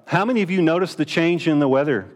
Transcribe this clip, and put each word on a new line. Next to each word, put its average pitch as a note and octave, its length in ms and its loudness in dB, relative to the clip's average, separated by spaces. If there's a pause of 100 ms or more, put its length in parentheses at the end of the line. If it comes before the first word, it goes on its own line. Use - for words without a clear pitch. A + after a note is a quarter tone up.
how F3+ 180 0
many A#3 160 0
of F3 100 -2
you F#3 120 0
noticed E3+ 340 0
the D3+ 80 -2
change E3+ 420 0
in D3+ 120 2
the C#3+ 100 2
weather? C3 480 0